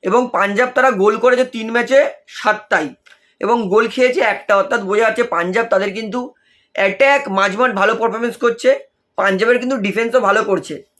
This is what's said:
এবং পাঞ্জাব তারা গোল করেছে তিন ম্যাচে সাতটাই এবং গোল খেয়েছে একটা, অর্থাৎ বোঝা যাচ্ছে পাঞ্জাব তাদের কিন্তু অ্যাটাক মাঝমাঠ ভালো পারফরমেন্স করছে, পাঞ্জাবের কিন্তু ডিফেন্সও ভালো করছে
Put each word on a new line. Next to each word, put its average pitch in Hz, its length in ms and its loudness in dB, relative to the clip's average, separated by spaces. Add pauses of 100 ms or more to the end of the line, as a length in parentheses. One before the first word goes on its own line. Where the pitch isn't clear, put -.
এবং 208 180 2 (120)
পাঞ্জাব 202 420 0
তারা 262 140 4 (120)
গোল 214 160 4
করেছে 247 260 2 (100)
তিন 220 200 -8
ম্যাচে 240 240 2 (400)
সাতটাই 196 500 -2 (520)
এবং 208 160 0 (120)
গোল 214 160 2 (100)
খেয়েছে 254 260 2 (120)
একটা, - 280 -2
অর্থাৎ 196 280 -2
বোঝা 208 180 2
যাচ্ছে 226 180 0 (100)
পাঞ্জাব 185 380 -2
তাদের 196 240 0
কিন্তু 220 240 -6 (540)
অ্যাটাক 196 480 2 (160)
মাঝমাঠ 202 320 0 (100)
ভালো 202 200 2
পারফরমেন্স 233 440 -2
করছে, 233 260 0 (480)
পাঞ্জাবের 196 440 2
কিন্তু 262 220 -2
ডিফেন্সও 233 440 0
ভালো 220 220 -2
করছে 165 240 -4 (260)